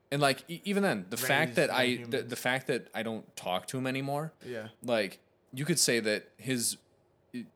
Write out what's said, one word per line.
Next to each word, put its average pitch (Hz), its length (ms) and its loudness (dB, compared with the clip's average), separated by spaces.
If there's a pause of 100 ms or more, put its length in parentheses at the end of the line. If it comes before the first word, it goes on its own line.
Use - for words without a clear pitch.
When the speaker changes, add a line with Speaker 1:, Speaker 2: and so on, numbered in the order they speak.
(100)
Speaker 1:
And, 143 120 0
like, 135 260 2
e-, 165 160 -8
even 202 180 2
then, 113 280 0
the 117 60 -6
fact 135 340 2
Speaker 2:
Raise 113 60 -6
Speaker 1:
that 147 140 4
I, 127 140 4
Speaker 2:
young 120 260 0
Speaker 1:
the, 131 80 -2
Speaker 2:
humans. 120 120 -6
Speaker 1:
the 123 60 -4
fact 131 320 0
that 120 260 -2
I 110 80 -2
don't 113 340 -8
talk 92 320 -2
to 131 100 -4
him 131 80 -2
anymore, 139 460 -4 (120)
Speaker 2:
Yeah. 113 240 -10 (140)
Speaker 1:
like, 110 360 2 (340)
you 135 120 -4
could 165 140 2
say 120 220 4
that 107 360 0
his, 120 400 -2 (580)
eh, 120 80 -8 (140)